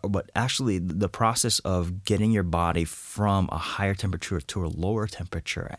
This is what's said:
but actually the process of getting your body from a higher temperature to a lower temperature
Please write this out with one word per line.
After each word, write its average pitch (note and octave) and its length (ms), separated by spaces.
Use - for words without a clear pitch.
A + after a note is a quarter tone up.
but G2 280
actually A#2 440
the F2+ 300
process A#2 520
of F2+ 440
getting G#2+ 280
your G#2 100
body E2+ 420
from G2 640
a - 60
higher G2 380
temperature F#2 460
to F2 260
a - 20
lower G#2 380
temperature - 720